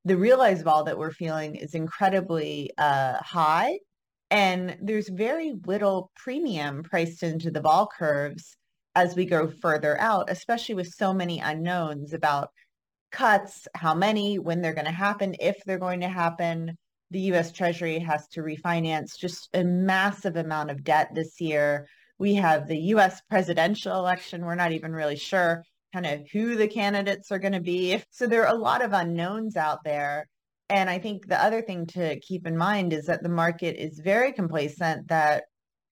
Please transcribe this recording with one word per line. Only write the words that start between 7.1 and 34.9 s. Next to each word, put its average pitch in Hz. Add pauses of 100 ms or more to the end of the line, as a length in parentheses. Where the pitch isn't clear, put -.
into 165
the 160
vol 156
curves 147 (380)
as 180
we 180
go 165 (140)
further 151
out, 208
especially 233
with 180
so 190
many 175
unknowns 160
about 151 (640)
cuts, 208
how 160
many, 202
when 165
they're 160
gonna 156
happen, 196
if 196
they're 190
going 180
to 180
happen. 170 (340)
The 196
U 185
S 165
Treasury 170
has 160
to 165
refinance 160
just -
a 185
massive 190
amount 156
of 139
debt 151
this 160
year. 147 (300)
We 202
have 160
the 160
U 190
S 185
presidential 185
election. 180
We're 170
not 175
even 160
really 151
sure 170 (300)
kind 180
of 147
who 226
the 214
candidates 202
are 196
gonna 190
be. 180
If, 208
so 247
there 226
are -
a 233
lot 233
of 220
unknowns 185
out 156
there. 147 (420)
And 190
I 180
think 208
the -
other 226
thing 185
to 165
keep 170
in 165
mind 185
is 156
that 170
the 175
market 170
is 156
very 220
complacent 160